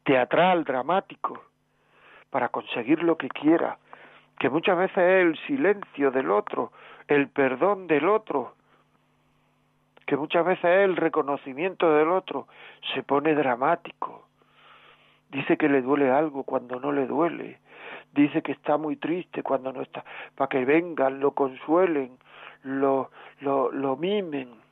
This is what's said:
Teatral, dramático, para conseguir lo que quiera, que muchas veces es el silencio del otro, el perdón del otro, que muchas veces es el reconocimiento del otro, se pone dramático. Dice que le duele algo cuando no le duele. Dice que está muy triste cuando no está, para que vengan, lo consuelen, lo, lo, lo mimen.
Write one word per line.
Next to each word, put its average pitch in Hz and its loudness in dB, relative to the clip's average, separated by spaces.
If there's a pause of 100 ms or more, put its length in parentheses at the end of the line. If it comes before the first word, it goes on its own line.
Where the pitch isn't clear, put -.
Teatral, 151 2
dramático, 139 -4 (880)
para 123 -2
conseguir 131 -2
lo 165 2
que 139 -8
quiera, - 0 (640)
que 135 0
muchas 165 0
veces 185 -2
es 185 4
el 165 2 (100)
silencio 143 0
del 135 0
otro, 202 -2 (380)
el 143 4
perdón 165 0
del 156 2
otro, 190 -2 (1500)
que 143 0
muchas 156 0
veces 180 0
es 185 4
el 185 2
reconocimiento 156 -2
del 151 4
otro, 175 -4 (460)
se 135 -6
pone 143 0
dramático. 139 -2 (1000)
Dice 143 -2
que 151 0
le 139 4
duele 139 2
algo 139 0
cuando 123 -6
no 143 -4
le 139 0
duele. 143 -4 (540)
Dice 147 2
que 139 -6
está 147 -2
muy 151 -4
triste 143 -6
cuando 131 -4
no 131 -10
está, - -12 (300)
para 135 -2
que 131 0
vengan, 139 0
lo 139 2
consuelen, 143 0 (460)
lo, 135 0 (300)
lo, 135 0
lo 135 -2
mimen. 165 -4 (220)